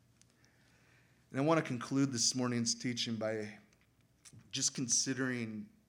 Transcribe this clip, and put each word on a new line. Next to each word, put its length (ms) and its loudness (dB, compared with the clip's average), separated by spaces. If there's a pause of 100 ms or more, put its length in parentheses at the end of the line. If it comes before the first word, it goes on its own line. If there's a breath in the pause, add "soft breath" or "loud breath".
(1300 soft breath)
And 100 -2
I 20 2
wanna 200 4
conclude 480 0
this 240 2
morning's 400 0
teaching 400 -4
by 420 -4 (920)
just 240 -2
considering 920 0 (220)